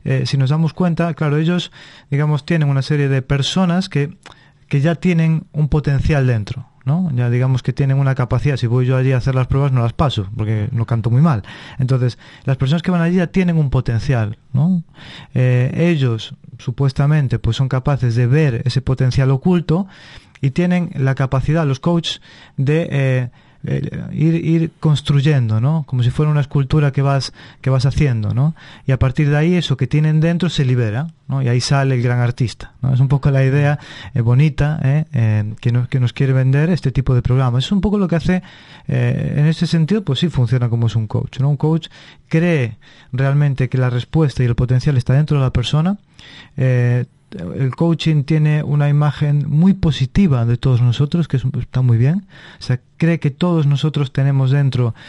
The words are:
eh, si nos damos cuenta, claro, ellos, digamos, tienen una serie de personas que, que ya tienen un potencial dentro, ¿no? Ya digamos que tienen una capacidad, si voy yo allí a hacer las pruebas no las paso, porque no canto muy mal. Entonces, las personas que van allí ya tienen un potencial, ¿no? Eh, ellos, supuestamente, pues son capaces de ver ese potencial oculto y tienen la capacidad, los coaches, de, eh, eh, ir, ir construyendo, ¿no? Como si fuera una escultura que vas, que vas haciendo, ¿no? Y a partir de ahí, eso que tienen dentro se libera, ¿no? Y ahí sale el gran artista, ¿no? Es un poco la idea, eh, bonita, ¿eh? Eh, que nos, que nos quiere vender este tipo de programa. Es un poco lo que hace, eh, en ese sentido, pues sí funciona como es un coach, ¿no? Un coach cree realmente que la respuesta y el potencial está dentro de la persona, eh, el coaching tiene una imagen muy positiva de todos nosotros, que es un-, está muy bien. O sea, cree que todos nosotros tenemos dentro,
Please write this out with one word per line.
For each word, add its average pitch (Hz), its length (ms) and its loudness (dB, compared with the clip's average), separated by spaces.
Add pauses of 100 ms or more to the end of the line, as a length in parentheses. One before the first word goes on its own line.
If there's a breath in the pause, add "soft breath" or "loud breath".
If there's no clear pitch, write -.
eh, 131 220 -2
si 139 100 -4
nos 135 140 2
damos 160 220 0
cuenta, 170 420 -2
claro, 147 220 -2
ellos, 175 340 -2 (400 loud breath)
digamos, 147 340 0
tienen 160 240 0
una 139 140 0
serie 143 260 0
de 135 140 0
personas 175 640 0
que, 143 280 -4 (500 loud breath)
que 143 140 0
ya 160 160 0
tienen 160 560 0
un 147 160 0
potencial 143 580 0
dentro, 110 400 -4 (180)
¿no? 165 300 0
Ya 123 160 0
digamos 127 320 0
que 131 100 -4
tienen 135 260 0
una 135 160 2
capacidad, 127 420 0
si 123 100 -2
voy 123 200 0
yo 131 100 2
allí 131 160 2
a 127 60 2
hacer 131 160 0
las 127 120 0
pruebas 135 260 0
no 127 100 2
las 117 100 0
paso, 117 420 -2
porque 107 380 -2
no 117 140 -2
canto 113 240 -2
muy 123 100 4
mal. 143 220 2 (360 loud breath)
Entonces, 127 400 0 (260 loud breath)
las 135 120 -2
personas 151 260 0
que 190 80 -2
van 170 120 2
allí 170 140 0
ya 175 100 0
tienen 175 320 0
un 147 120 0
potencial, 117 680 -2 (140)
¿no? 170 300 0 (520 loud breath)
Eh, 127 400 2
ellos, 139 600 -2 (240)
supuestamente, 139 800 0
pues - 180 -2
son 135 120 0
capaces 127 460 0
de 120 120 2
ver 135 380 2
ese 120 160 -2
potencial 131 500 0
oculto 175 560 0 (540 loud breath)
y 135 100 0
tienen 175 440 0
la 135 200 0
capacidad, 143 520 0
los 135 140 -2
coaches, 170 420 -2 (340 loud breath)
de, 151 340 0
eh, 127 400 0 (360 soft breath)
eh, 139 240 -4 (220)
ir, 160 220 0
ir 165 440 0
construyendo, 139 800 2
¿no? 151 240 0
Como 123 200 -2
si 123 60 2
fuera 151 200 0
una 151 100 2
escultura 143 520 0
que 139 100 0
vas, 139 300 0 (280 loud breath)
que 131 100 -2
vas 131 160 2
haciendo, 117 460 0
¿no? 139 220 0 (320 loud breath)
Y 135 60 0
a 127 80 2
partir 143 300 0
de 147 60 2
ahí, 160 180 2
eso 151 220 0
que 127 120 -2
tienen 156 320 2
dentro 170 280 0
se 147 160 0
libera, 123 440 0 (180)
¿no? 135 160 -4
Y 127 60 0
ahí 120 120 2
sale 135 360 0
el 120 60 0
gran 123 180 0
artista, - 640 -4
¿no? 131 120 0
Es 123 60 2
un 135 80 2
poco 139 240 2
la 135 100 4
idea, 143 380 2 (340 loud breath)
eh, 120 60 -2
bonita, 143 640 2
¿eh? 147 280 0
Eh, 110 480 0
que 120 120 -2
nos, 123 160 -2
que 135 100 -2
nos 123 140 0
quiere 135 200 0
vender 135 380 2
este 143 220 -2
tipo 131 240 0
de 120 60 2
programa. 127 360 0
Es 135 140 -2
un 196 80 2
poco 202 180 0
lo 196 80 0
que 160 80 -2
hace, 180 280 0 (440 loud breath)
eh, - 500 -2
en 147 100 4
ese 165 200 0
sentido, 170 380 0
pues 135 160 -2
sí 175 80 0
funciona 123 400 0
como 117 180 0
es 110 80 -2
un 110 140 -2
coach, - 320 -6
¿no? 139 100 0
Un 143 60 0
coach 160 320 -2 (400 loud breath)
cree 156 480 0 (360 loud breath)
realmente 139 560 0
que 127 100 -2
la 127 120 0
respuesta 127 540 0
y - 20 2
el 117 80 2
potencial 127 420 0
está 127 180 0
dentro 147 240 2
de 139 40 2
la 127 100 0
persona, 160 460 0 (580 loud breath)
eh, 123 500 0 (240)
el 117 460 -6
coaching 160 480 0
tiene 151 380 2
una 147 260 0
imagen 147 600 0
muy 165 260 4
positiva 131 720 0
de 120 100 0
todos 127 240 2
nosotros, 143 480 0
que - 80 -2
es 120 80 -2
un-, 131 160 -2
está - 220 -4
muy 120 160 4
bien. 151 260 2 (340 loud breath)
O - 40 -20
sea, 127 180 -2 (160)
cree 165 240 2
que 147 100 0
todos 165 360 0
nosotros 143 460 0
tenemos 135 380 0
dentro, 127 440 0 (140 loud breath)